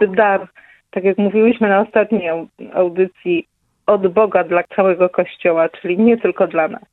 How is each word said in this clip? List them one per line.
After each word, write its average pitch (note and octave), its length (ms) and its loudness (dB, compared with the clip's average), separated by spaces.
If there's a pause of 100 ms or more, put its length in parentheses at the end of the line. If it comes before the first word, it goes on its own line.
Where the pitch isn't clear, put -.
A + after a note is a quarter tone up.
(160)
dar, G3 320 0 (420)
tak F#3 140 -6
jak G3 140 0
mówiłyśmy G#3+ 500 2
na G3 120 2
ostatniej G#3 480 -2
au-, E3 180 -6 (280)
audycji, F3+ 720 -2 (400)
od F#3+ 260 0
Boga F#3+ 320 2
dla E3+ 180 0 (140)
całego F#3 320 2
Kościoła, E3+ 600 -2
czyli F3+ 300 -6
nie A3+ 200 4
tylko F#3+ 280 -2
dla E3 220 -2
nas. - 140 -16 (100)